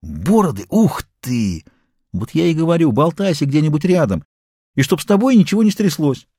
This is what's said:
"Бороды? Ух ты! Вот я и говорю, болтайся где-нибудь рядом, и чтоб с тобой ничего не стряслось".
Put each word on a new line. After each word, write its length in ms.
"Бороды? 640
Ух 360
ты! 440
Вот 200
я 140
и 80
говорю, 380
болтайся 540
где-нибудь 380
рядом, 400
и 80
чтоб 180
с 40
тобой 320
ничего 260
не 80
стряслось". 580